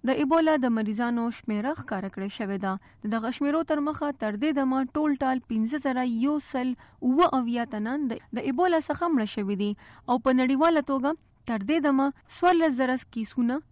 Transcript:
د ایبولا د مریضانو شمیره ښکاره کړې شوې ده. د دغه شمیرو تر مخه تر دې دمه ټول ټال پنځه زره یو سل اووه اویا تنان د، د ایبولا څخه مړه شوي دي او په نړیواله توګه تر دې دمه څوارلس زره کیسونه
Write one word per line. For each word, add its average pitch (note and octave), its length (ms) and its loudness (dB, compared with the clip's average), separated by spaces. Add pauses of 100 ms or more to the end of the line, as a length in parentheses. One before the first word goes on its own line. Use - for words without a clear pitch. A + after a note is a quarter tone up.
د C4 140 0
ایبولا D#4+ 300 4 (120)
د A#3 100 2
مریضانو A#3 480 -2 (140)
شمیره G#3+ 420 -2
ښکاره G3 360 -6
کړې G3 220 -6
شوې G3 280 -4
ده. F#3+ 80 -2 (280)
د A3 160 -4
دغه A3+ 220 -4
شمیرو C#4+ 340 0
تر D4 160 0
مخه D4 320 -4
تر G#3+ 160 -4
دې C#4 240 0
دمه C4 320 0
ټول D4 320 0
ټال C4 240 0
پنځه A3+ 400 0
زره B3+ 180 0 (160)
یو D4 160 2 (140)
سل B3+ 240 -2
اووه C4+ 640 2
اویا A#3 360 -2
تنان B3 320 -2
د، - 160 -8 (120)
د - 120 -2
ایبولا D#4+ 380 2
څخه E4 260 0
مړه A3 240 0
شوي G3+ 260 -2
دي G#3 120 -2 (340)
او B3 160 0
په C4 160 4
نړیواله C#4+ 500 2
توګه C4+ 300 -2 (280)
تر A3 200 -2
دې D#4 160 2
دمه C4+ 200 4 (300)
څوارلس E4 420 4
زره B3+ 160 0 (220)
کیسونه A#3 400 -2 (160)